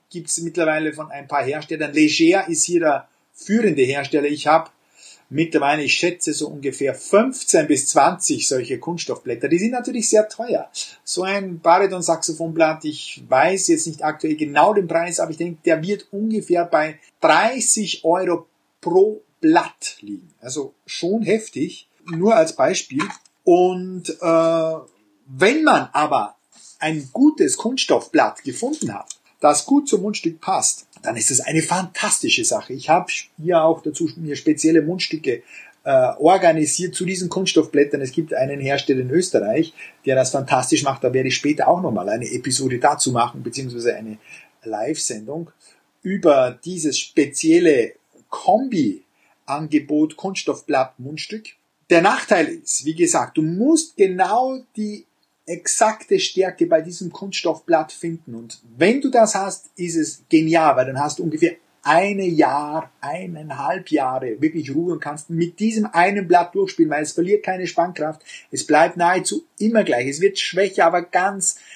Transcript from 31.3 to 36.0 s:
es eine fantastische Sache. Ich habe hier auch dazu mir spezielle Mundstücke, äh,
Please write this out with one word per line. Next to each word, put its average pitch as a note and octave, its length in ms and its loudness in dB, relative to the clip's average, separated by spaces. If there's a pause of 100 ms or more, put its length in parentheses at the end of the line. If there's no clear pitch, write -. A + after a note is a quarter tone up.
es C3 100 0
eine D#3 200 -2
fantastische E3 840 -2
Sache. G#2+ 260 -4
Ich C3 180 -6
habe E3+ 220 2 (260)
hier E3 240 2
auch E3 200 2
dazu D#3 340 -4
mir D3+ 220 -8
spezielle D#3+ 440 2
Mundstücke, D3+ 600 -4 (400)
äh, C#3 80 -4 (260)